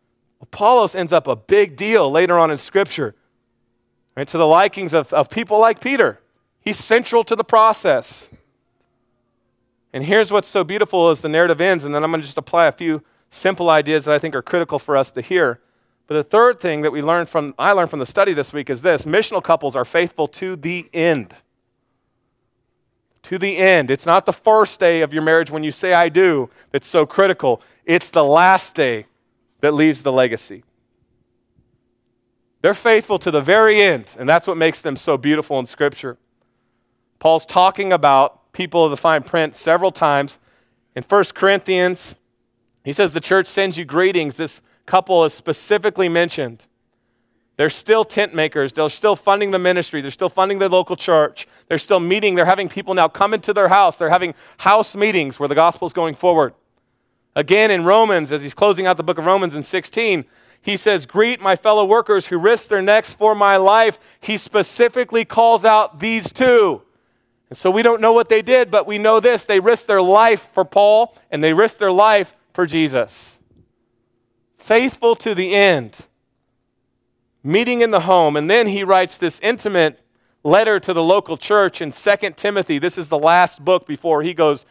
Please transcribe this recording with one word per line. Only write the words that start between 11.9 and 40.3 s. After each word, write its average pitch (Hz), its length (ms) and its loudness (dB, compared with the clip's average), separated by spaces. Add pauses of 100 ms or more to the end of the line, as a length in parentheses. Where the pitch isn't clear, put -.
then 151 100 -2
I'm 160 60 -2
gonna 160 140 -6
just 139 120 -16
apply 165 300 0
a 139 60 0
few 160 300 -6 (280)
simple 180 400 -2
ideas 151 340 0
that 151 100 0
I 147 40 2
think 151 160 -10
are 123 80 -8
critical 170 360 -4
for - 160 -6
us 135 180 0
to 127 100 -10
hear. 156 360 -2 (480)
But 151 100 -6
the 147 60 -2
third 233 380 2
thing 151 220 -6
that 151 100 -2
we 147 80 -8
learned 165 300 -2
from, 147 280 -6
I 175 140 0
learned 175 160 0
from 151 120 -10
the 127 40 -6
study 196 300 -2
this 147 180 -6
week 147 160 -10
is 127 140 -8
this. 156 240 0
Missional 196 360 -4
couples 147 320 -2
are 123 120 -4
faithful 165 420 -4
to 185 260 -12
the 170 380 -10
end. 160 440 -2 (1900)
To 185 120 -8
the 190 200 -4
end. 185 300 2
It's 135 160 -4
not 175 220 2
the 190 60 -2
first 214 480 0
day 170 200 2
of 147 140 -4
your 160 80 -4
marriage 160 260 2
when 156 140 -10
you 151 80 -6
say, 180 240 -2
"I 170 140 4
do," 160 420 0 (220)
that's - 160 -6
so 156 180 2
critical. 165 560 0 (240)
It's 170 240 0
the 156 140 2
last 175 500 2
day 120 320 -2 (540)
that 151 140 2
leaves 147 280 2
the 139 80 -4
legacy. 120 540 -2 (2000)
They're 190 120 2
faithful 214 460 0
to 180 100 -6
the 151 100 0
very 214 400 4
end, 160 380 0
and 127 100 -6
that's 170 200 2
what 175 80 -2
makes 160 240 -2
them 143 160 -8
so 147 200 -4
beautiful 147 440 -2
in 123 60 -8
Scripture. 139 520 -6 (1000)
Paul's 160 260 0
talking 190 460 0
about 143 600 2
people 170 320 -2
of 156 60 0
the 139 60 -6
fine 160 260 0
print 160 320 -4
several 175 380 -2
times. 143 480 -2 (560)